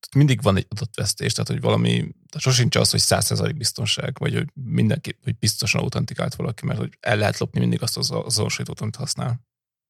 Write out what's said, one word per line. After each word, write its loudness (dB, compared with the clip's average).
ott -8
mindig 6
van 6
egy 0
adott -6
vesztés, -2
tehát, -2
hogy -2
valami, 4
tehát -6
sosincs 2
az, 4
hogy 2
száz 4
százalék 0
biztonság, -4
vagy -2
hogy -2
mindenki, 0
hogy -4
biztosan 0
autentikált -4
valaki, -6
mert -2
hogy -6
el 2
lehet 2
lopni -2
mindig 2
azt -4
az -2
azonosítót, -2
amit -4
használ. -4